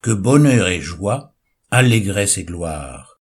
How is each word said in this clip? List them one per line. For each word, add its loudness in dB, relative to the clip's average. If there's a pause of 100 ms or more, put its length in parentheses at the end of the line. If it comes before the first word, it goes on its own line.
que -2
bonheur 4
et -2
joie, -6 (360)
allégresse 0
et -10
gloire. -10